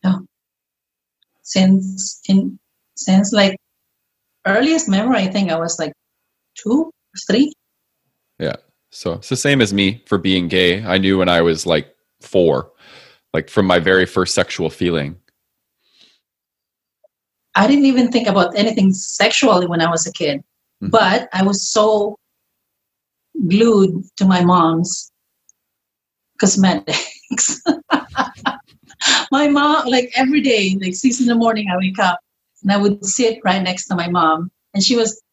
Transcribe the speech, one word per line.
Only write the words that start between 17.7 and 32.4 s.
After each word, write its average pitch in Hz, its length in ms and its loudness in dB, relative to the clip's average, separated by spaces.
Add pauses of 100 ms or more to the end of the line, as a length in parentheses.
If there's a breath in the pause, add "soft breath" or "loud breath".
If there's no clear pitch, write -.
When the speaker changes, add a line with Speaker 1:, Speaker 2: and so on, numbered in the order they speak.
Speaker 1:
even 254 260 2
think 226 160 0
about 185 300 0
anything 208 360 2
sexually 202 720 0
when 170 140 -2
I 165 80 0
was 165 180 -4
a - 40 -12
kid, 143 320 -4 (400)
Speaker 2:
Mm-hmm. - 60 -6
Speaker 1:
but 220 420 2
I 185 100 -2
was 196 280 0
so 214 480 0 (1300)
glued 196 560 2 (140)
to 190 80 0
my 180 180 4
mom's 170 680 0 (1300)
cosmetics. - 1300 -2
<laughs> 311 60 -2 (1600 loud breath)
My 294 160 2
mom, 294 400 2
like, 247 280 0
every 262 260 0
day, 202 400 0
like, 185 140 -6
six 254 260 0
in 240 60 2
the 233 80 2
morning, 220 360 0
I 180 60 -2
wake 190 220 -4
up 180 200 0 (420)